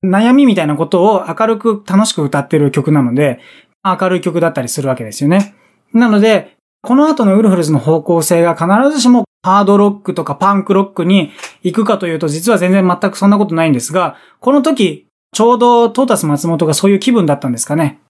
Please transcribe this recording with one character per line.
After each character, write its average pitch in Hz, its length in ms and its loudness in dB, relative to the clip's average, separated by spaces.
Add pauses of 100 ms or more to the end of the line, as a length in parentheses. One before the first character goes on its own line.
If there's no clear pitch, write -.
悩 202 280 2
み 277 140 4
み 220 100 2
た 170 80 -2
い - 20 -4
な 151 80 -2
こ 151 140 -4
と 180 160 2
を 202 240 2
明 220 180 -4
る 226 120 -2
く 214 280 -4
楽 202 200 2
し - 60 -6
く 160 120 -4
歌 143 160 -2
っ 139 80 -8
て 156 100 0
る 143 140 2
曲 151 180 -2
な 147 140 2
の 120 100 -2
で、 139 240 0 (460)
明 185 240 -2
る 180 80 0
い 175 40 -2
曲 175 200 -2
だ 170 80 2
っ 160 40 -4
た 139 100 -6
り 120 60 -8
す 143 140 -6
る 135 60 -4
わ 131 80 -2
け 123 80 -12
で 107 80 -14
す - 100 -8
よ 143 80 2
ね。 202 240 0 (380)
な 233 160 4
の 214 100 2
で、 208 380 0 (260)
こ 247 140 0
の 294 100 4
後 302 180 0
の 196 120 4
ウ 220 60 4
ル 220 60 4
フ 190 60 4
ル 175 80 0
ズ 156 100 -2
の 147 60 2
方 156 240 0
向 170 200 0
性 170 200 0
が 170 140 0
必 170 100 -4 (260)
ず 294 80 -2
し 233 80 2
も 240 160 4 (200)
ハ 190 180 2
ー - 20 0
ド 202 120 2
ロ 202 140 4
ッ 202 120 -10
ク 175 120 -6
と 165 100 -6
か 143 100 -6
パ 196 200 0
ン 196 100 -2
ク 196 100 0
ロ 196 80 2
ッ 196 100 -6
ク 175 120 -6
に 180 260 0 (320)
行 180 140 -4
く 220 80 0
か 208 140 -2
と 185 100 -6
い 165 60 -4
う 156 40 -6
と、 160 80 -4
実 160 240 -4
は 208 80 2
全 180 140 0
然 190 140 2
全 180 240 -2
く - 60 -14
そ 196 120 2
ん - 20 6
な 202 80 4
こ 202 80 0
と 165 80 -6
な 165 120 0
い 156 40 0
ん - 20 2
で 127 60 0
す 120 140 -8
が、 175 240 -2 (240)
こ 254 120 0
の 285 100 2
時、 233 440 -2 (260)
ち - 80 -6
ょ 233 140 4
う 226 40 -4
ど 240 300 2
ト 240 140 -2
ー 269 40 0
タ 226 100 0
ス - 100 -4
松 147 220 -2
本 165 180 -2
が 156 80 0
そ 196 140 0
う - 20 4
い 196 60 2
う - 20 0
気 247 140 -2
分 220 120 2
だ 147 100 0
っ 139 40 -8
た 131 100 -8
ん 123 40 -2
で 117 60 -6
す - 80 -6
か 147 100 -4
ね。 151 340 -2